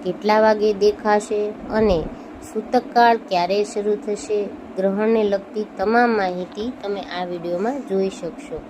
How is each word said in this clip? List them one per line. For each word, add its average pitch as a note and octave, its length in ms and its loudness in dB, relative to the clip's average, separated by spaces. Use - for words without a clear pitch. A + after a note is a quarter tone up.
કેટલા G#3 360 2
વાગે G#3+ 340 4
દેખાશે G#3 760 2
અને G#3+ 280 4
સૂતકકાળ A#3+ 640 4
ક્યારે G3 460 0
શરૂ G#3 320 -2
થશે, G#3 540 -4
ગ્રહણને G#3+ 460 2
લગતી G3+ 420 -2
તમામ A#3 320 4
માહિતી G3 640 -2
તમે G3+ 180 -4
આ F3+ 240 -6
વીડિયોમાં F3 540 -4
જોઈ F#3+ 300 -2
શકશો. E3 600 -10